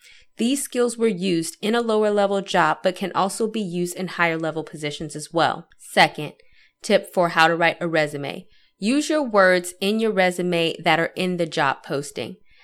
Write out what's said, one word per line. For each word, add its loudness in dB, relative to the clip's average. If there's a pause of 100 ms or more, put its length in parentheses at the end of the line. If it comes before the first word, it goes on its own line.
(380)
These -2
skills -2
were 2
used -2
in 0
a 2
lower 2
level 2
job, 2
but 0
can -6
also -2
be -4
used -4
in -6
higher 0
level -4
positions -8
as -12
well. 2 (100)
Second 0 (480)
tip 2
for 2
how 6
to 2
write 2
a -4
resume. -2 (320)
Use 0
your 0
words 2
in 0
your 0
resume 0
that 4
are -2
in -2
the 0
job 0
posting. -8 (260)